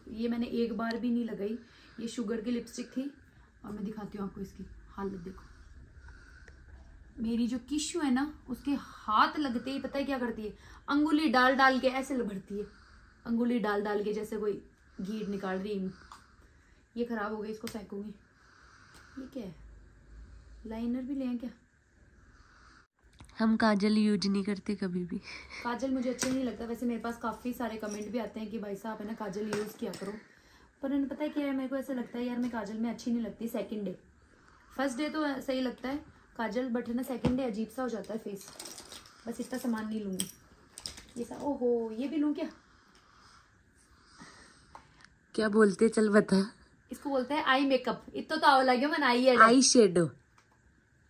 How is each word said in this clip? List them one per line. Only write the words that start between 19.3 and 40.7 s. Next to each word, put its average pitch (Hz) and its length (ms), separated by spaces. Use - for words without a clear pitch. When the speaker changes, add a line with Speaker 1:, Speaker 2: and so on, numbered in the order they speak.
Speaker 1:
है? 180 120
लाइनर 233 360
भी 262 120
लें 254 240
क्या? 240 120
Speaker 2:
हम 220 180
काजल 214 420
यूज 208 280
नहीं 196 180
करते 202 300
कभी 180 300
भी। 185 140
Speaker 1:
काजल 247 260
मुझे 254 200
अच्छा 254 180
नहीं 262 160
लगता। 226 200
वैसे 233 220
मेरे 233 140
पास 233 160
काफ़ी 233 360
सारे 226 240
comment 208 320
भी 214 100
आते 214 220
हैं 214 100
कि 220 80
भाई 202 180
साहब 220 240
है 208 60
ना 220 60
काजल 208 460
यूज़ 208 180
किया 202 160
करो, 190 200
पर 277 100
उन्हें 277 160
पता 285 160
है 302 60
क्या 294 140
है, 277 120
मेरे 262 120
को 269 80
ऐसा 269 160
लगता 240 260
है 240 60
यार 247 140
मैं 247 120
काजल 220 240
में 226 160
अच्छी 226 200
नहीं 233 120
लगती। 220 260
second 214 360
day, 180 140
First 262 200
day 302 120
तो 285 320
सही 262 200
लगता 254 280
है 285 300
काजल, 240 340
but 233 180
है 240 60
ना 254 80
second 247 340
day 269 80
अजीब 220 240
सा - 140
हो 247 60
जाता 208 240
है 226 60
face। 196 300
बस 233 120
इतना 240 180
सामान 220 300
नहीं 214 160
लूँगी। 185 220